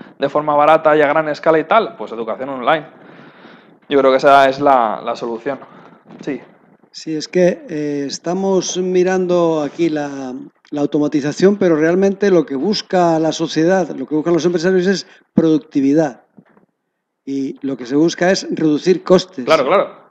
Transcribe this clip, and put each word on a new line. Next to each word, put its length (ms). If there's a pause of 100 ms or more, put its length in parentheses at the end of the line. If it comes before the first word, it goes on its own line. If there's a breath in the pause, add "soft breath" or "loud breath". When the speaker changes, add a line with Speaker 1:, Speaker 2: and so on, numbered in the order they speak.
(180 loud breath)
Speaker 1:
de 100
forma 280
barata 400
y 60
a 40
gran 220
escala 320
y 40
tal? 320
Pues 140
educación 380
online. 380 (1000 loud breath)
Yo 120
creo 100
que 60
esa 320
es 120
la, 440
la 100
solución. 460 (600 loud breath)
Sí. 200 (500)
Speaker 2:
Sí, 240
es 140
que, 420
eh, 360
estamos 720
mirando 840
aquí 260
la, 460 (360)
la 100
automatización, 800
pero 180
realmente 560
lo 120
que 120
busca 640
la 100
sociedad, 600
lo 160
que 100
buscan 180
los 100
empresarios 440
es 180 (260 soft breath)
productividad. 880 (1040)
Y 400
lo 120
que 100
se 80
busca 380
es 180
reducir 540
costes. 400
Speaker 1:
Claro, 200
claro. 460